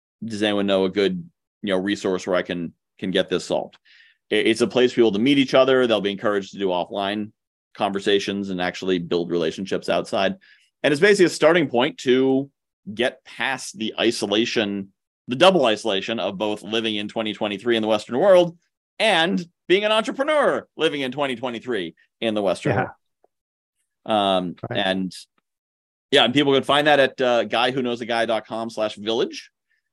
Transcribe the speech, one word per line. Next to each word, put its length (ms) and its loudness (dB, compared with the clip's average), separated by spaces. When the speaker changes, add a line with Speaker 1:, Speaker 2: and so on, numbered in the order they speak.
Speaker 1:
does 180 -6
anyone 260 0
know 180 2
a 40 0
good, 400 -2
you 120 -2
know, 40 2
resource 480 -2
where 100 0
I 60 2
can, 320 -6
can 140 -6
get 180 2
this 160 -2
solved?" 320 -4
I-, 40 2
it's 260 2
a 60 4
place 240 4
for 40 -12
people 180 6
to 60 -2
meet 180 2
each 160 2
other. 340 4
They'll 140 2
be 100 -2
encouraged 400 -2
to 80 -16
do 80 0
offline 640 -4
conversations 760 0
and 120 -6
actually 380 -2
build 320 -2
relationships 580 -4
outside. 480 -2
And 120 2
it's 80 -2
basically 240 6
a 40 4
starting 380 4
point 320 0
to 500 2
get 340 -4
past 520 -6
the 220 -6
isolation, 960 0
the 80 -6
double 300 -2
isolation 540 -4
of 180 -6
both 240 -6
living 340 -4
in 120 -8
twenty 260 -8
twenty-three 420 -4
in 60 0
the 60 -2
Western 300 -2
world 400 4
and 460 0
being 160 2
an 80 0
entrepreneur 760 0
living 240 -2
in 100 -4
twenty 240 -4
twenty-three 600 -6
in 120 0
the 80 0
Western 340 0
Speaker 2:
Yeah. 100 0
Speaker 1:
world. 120 0
Um, 380 0
Speaker 2:
Right. 100 -4
Speaker 1:
and 360 -2
yeah, 120 6
and 120 2
people 180 4
can 100 4
find 220 2
that 140 6
at, 200 2
uh, 260 2
guy 260 0
who 100 -4
knows 180 -4
a 60 -10
guy 220 0
dot 180 -2
com 240 -6
slash 260 -4
village. 540 -4